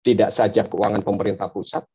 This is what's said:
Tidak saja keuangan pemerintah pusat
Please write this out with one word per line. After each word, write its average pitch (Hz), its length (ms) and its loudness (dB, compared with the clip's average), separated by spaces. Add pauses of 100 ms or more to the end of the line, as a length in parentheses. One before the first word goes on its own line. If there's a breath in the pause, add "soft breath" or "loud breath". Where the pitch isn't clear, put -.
Tidak 107 320 2
saja 107 320 2
keuangan 104 400 -2
pemerintah 98 480 -4
pusat 101 320 -8 (100)